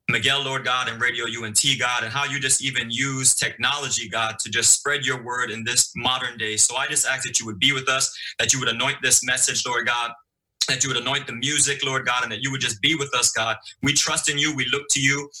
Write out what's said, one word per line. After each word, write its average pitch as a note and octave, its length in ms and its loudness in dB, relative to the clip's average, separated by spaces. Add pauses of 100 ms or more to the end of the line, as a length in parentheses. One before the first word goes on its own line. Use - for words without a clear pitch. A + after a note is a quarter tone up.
Miguel, C3+ 360 2
Lord C3 200 -2
God, B2+ 240 0
and A#2 120 -8
Radio A#2+ 260 0
U A#2 180 -4
N G#2+ 80 -6
T, C3+ 240 2
God, B2 280 0
and A2 80 -4
how C#3+ 120 0
you C#3 140 -4
just C3 240 2
even B2 260 -2
use C3 460 2
technology, B2+ 760 -2
God, A2 300 -2
to - 100 -6
just A#2 240 4
spread C#3+ 320 0
your B2+ 180 -2
word B2 280 -4
in A2+ 140 -8
this B2 320 2
modern B2 420 -2
day. G#2+ 180 -2
So A#2+ 200 2
I C#3 100 0
just D3 200 0
ask C3 200 -2
that B2 140 0
you A2+ 60 -10
would G#2 120 -10
be C3+ 140 4
with C3 160 0
us, C3+ 280 0 (220)
that A#2 140 2
you C3+ 80 2
would A#2+ 80 0
anoint B2+ 340 0
this B2+ 220 4
message, B2+ 420 0
Lord A#2+ 200 0
God, A#2 260 0 (560)
that C#3 160 2
you C3+ 60 0
would B2 60 0
anoint C3+ 300 -2
the B2+ 60 -8
music, C#3 520 0
Lord C3+ 220 0
God, B2 160 2
and A#2 80 -4
that G#2+ 100 -6
you C3+ 120 -2
would C3 80 -4
just G#2+ 200 -2
be D3+ 140 4
with C#3 220 -2
us, A#2+ 160 2
God. A2+ 240 0 (260)
We C#3 100 2
trust D#3 380 2
in C#3+ 80 -2
you, D3+ 160 2
we C3 160 -2
look C#3 200 0
to C#3 100 2
you, C#3+ 280 2 (120)